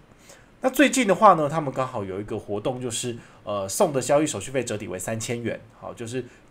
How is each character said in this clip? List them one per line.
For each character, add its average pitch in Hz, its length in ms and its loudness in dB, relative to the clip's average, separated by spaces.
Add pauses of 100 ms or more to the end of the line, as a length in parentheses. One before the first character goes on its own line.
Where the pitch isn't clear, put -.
(600)
那 262 80 2
最 269 220 6
近 247 160 2
的 190 80 6
话 196 200 8
呢， 151 140 0
他 160 120 -4
们 139 120 -4
刚 131 140 -2
好 113 160 -6
有 95 180 -6
一 107 40 -8
个 110 120 -6
活 104 240 -6
动， 127 200 -4
就 123 100 -6
是， 117 260 -6 (280)
呃， 101 240 -4
送 175 240 0
的 127 100 0
交 143 180 4
易 156 60 2
手 101 140 -4
续 113 100 -10
费 131 140 -2
折 110 120 -4
抵 101 120 -8
为 92 100 -6
三 113 220 -6
千 120 200 -4
元。 113 200 -4 (200)
好， 92 140 -12
就 120 100 -12
是 120 200 -6 (260)